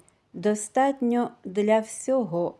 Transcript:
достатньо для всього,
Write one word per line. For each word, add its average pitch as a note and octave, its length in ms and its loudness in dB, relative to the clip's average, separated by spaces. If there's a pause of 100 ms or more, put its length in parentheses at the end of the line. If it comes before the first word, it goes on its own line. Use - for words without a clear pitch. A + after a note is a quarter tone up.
(320)
достатньо A#3+ 1000 0 (140)
для G#3 360 2
всього, G#3+ 800 -2